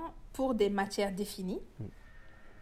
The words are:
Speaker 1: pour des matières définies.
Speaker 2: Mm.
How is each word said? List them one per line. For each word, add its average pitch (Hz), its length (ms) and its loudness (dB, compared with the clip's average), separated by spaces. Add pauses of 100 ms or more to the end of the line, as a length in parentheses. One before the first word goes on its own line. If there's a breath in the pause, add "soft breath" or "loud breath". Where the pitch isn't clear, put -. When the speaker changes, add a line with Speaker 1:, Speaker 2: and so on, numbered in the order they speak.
(340)
Speaker 1:
pour 262 200 4
des 208 160 6
matières 196 440 2
définies. 202 460 -2 (200)
Speaker 2:
Mm. - 40 -4 (800 soft breath)